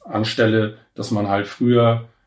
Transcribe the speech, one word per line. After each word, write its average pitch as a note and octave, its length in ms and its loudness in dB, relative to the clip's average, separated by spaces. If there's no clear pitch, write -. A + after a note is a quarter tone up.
anstelle, A2 720 0
dass G#2+ 160 -10
man G#2 180 -2
halt G2+ 200 -2
früher, A#2 600 2